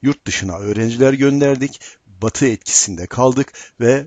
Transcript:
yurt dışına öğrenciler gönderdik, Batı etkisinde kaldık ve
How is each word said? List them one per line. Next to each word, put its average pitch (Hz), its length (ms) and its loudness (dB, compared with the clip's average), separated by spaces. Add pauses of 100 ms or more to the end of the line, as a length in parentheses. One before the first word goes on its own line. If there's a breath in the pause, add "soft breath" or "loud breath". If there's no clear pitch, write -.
yurt 139 260 -2
dışına 92 300 -6
öğrenciler 113 560 0
gönderdik, 139 680 0 (400 loud breath)
Batı 113 240 -2
etkisinde 98 600 -2
kaldık 131 460 0 (260 loud breath)
ve 131 280 2